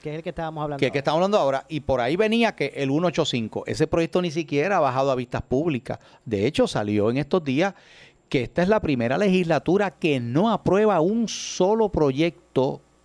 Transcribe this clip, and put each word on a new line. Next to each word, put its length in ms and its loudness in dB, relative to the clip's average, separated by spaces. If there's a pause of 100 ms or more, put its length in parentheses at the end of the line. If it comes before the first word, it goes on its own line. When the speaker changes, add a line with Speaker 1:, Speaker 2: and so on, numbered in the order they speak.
Speaker 1:
Que 80 -10
es 60 -10
el 60 -12
que 80 -8
estábamos 320 -8
hablando 180 -6
Speaker 2:
que, 60 2
que 40 0
Speaker 1:
ahora. 80 -4
Speaker 2:
estamos 200 0
hablando 200 2
ahora, 300 0
y 120 -6
por 200 -2
ahí 160 0
venía 400 2
que 200 -4
el 140 -2
uno 180 0
ocho 160 0
cinco, 420 -4
ese 200 0
proyecto 340 0
ni 100 -2
siquiera 480 -2
ha 20 2
bajado 300 0
a 40 2
vistas 280 -4
públicas. 560 -2 (260)
De 220 0
hecho, 200 2
salió 440 0
en 80 -2
estos 260 -2
días 300 0 (540)
que 160 0
esta 180 -2
es 60 2
la 120 4
primera 380 0
legislatura 720 2
que 300 0
no 320 0
aprueba 480 2
un 280 2
solo 600 0
proyecto 920 0 (240)